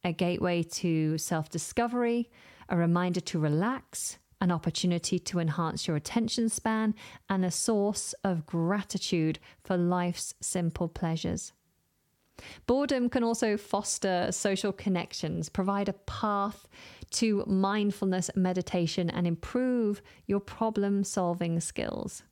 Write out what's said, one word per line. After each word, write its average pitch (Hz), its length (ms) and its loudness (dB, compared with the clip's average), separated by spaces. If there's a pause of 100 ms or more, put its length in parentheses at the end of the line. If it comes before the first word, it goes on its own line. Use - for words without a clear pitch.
a 175 80 2
gateway 175 500 2
to 160 560 2
self-discovery, 233 1120 0 (380)
a 185 80 0
reminder 170 440 2
to 156 180 -4
relax, 160 800 -2 (240)
an 180 80 4
opportunity 175 680 0
to 175 200 -2
enhance 160 480 -2
your 160 120 0
attention 226 500 0
span, 220 460 0 (340)
and 190 160 2
a 180 60 2
source 208 640 0 (100)
of 170 220 0
gratitude 170 920 0 (240)
for 190 140 0
life's 175 640 0
simple 170 480 -2
pleasures. 165 640 -4 (1120)
Boredom 254 440 2
can 240 120 2
also 226 360 2
foster 196 720 -2
social 196 420 0
connections, 170 760 -4
provide 196 400 0
a - 20 -4
path 202 760 -4 (440)
to 214 360 2
mindfulness 196 880 2
meditation, 180 760 0
and 175 160 0
improve 226 760 0 (240)
your 196 160 0
problem-solving 196 1200 0
skills. - 720 -6